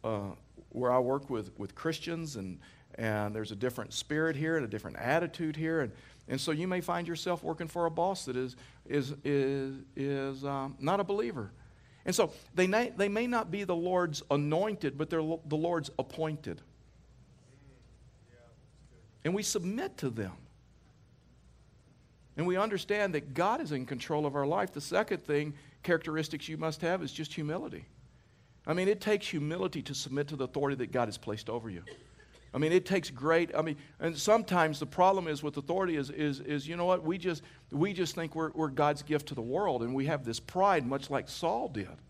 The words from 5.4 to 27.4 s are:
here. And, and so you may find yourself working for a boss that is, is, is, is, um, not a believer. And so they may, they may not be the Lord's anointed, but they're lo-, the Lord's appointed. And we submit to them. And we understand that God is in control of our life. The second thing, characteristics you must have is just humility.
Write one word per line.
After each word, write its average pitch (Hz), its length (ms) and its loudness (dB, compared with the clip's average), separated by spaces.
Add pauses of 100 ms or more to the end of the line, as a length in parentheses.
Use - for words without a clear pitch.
here. 160 240 0
And, 120 140 0 (340)
and 135 140 -2
so 165 100 0
you 160 160 0
may 180 140 0
find 175 260 -2
yourself 170 380 -2
working 160 240 -4
for 175 160 0
a 165 60 2
boss 180 340 0
that 123 100 -4
is, 127 220 -2 (280)
is, 143 280 0 (100)
is, 135 520 2 (200)
is, 139 480 -2
um, 139 380 -4
not 175 180 2
a 190 60 2
believer. 196 440 -2 (540)
And 180 120 0
so 175 180 4 (220)
they 185 100 6
may, 226 320 2
they 202 120 2
may 220 180 0
not 226 240 0
be 202 120 -2
the 180 120 0
Lord's 175 560 2
anointed, 147 680 2
but 156 140 -2
they're 165 100 2
lo-, 160 240 -2
the 151 100 0
Lord's 165 440 0
appointed. 151 600 -4 (2750)
And 170 120 0
we 208 80 0
submit 208 560 -2
to 135 100 -2
them. 104 240 -4 (2000)
And 165 100 2
we 180 100 4
understand 202 560 2
that 143 220 -2
God 208 260 4
is 156 100 -4
in 131 140 -2
control 151 400 -2
of 139 100 0
our 143 120 2
life. 185 260 2
The 147 80 -8
second 190 440 0
thing, 147 280 0 (300)
characteristics 160 680 0
you 156 80 -6
must 156 240 -2
have 175 220 0
is 135 100 -6
just 156 220 -8
humility. 151 500 -4 (800)